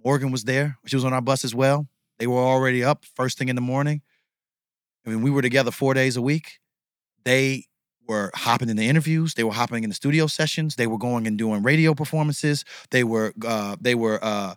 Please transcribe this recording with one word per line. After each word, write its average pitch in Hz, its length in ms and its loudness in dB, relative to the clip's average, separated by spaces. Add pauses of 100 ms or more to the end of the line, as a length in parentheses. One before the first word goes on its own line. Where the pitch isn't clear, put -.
Morgan 135 260 2
was 123 140 -4
there. 135 420 0
She 135 100 -2
was 127 80 2
on 131 80 0
our 131 80 0
bus 131 240 0
as 117 100 -6
well. 139 320 2 (320)
They 117 80 -2
were 123 140 2
already 131 440 2
up 147 200 2 (100)
first 127 240 -2
thing 127 100 -2
in 127 80 0
the 123 60 -2
morning. 143 400 -2 (1040)
I 110 40 -6
mean, 110 120 -2
we 139 80 2
were 139 120 2
together 123 280 0
four 135 240 0
days 131 220 0
a 120 60 -4
week. 151 380 -4 (640)
They 131 420 0 (420)
were 104 260 -2
hopping 120 340 0
in 110 80 0
the 107 120 2
interviews. 160 460 2
They 117 100 0
were 110 80 0
hopping 117 320 -2
in 107 60 -4
the 92 40 -6
studio 156 320 2
sessions. 156 480 -2
They 117 140 0
were 110 100 -2
going 117 280 -2
and 107 120 -2
doing 107 240 0
radio 156 320 4
performances. 151 680 -2 (260)
They 127 140 2
were, 110 280 0 (140)
uh, 104 340 -4
they 123 140 2
were, 110 280 0
uh, 101 340 -4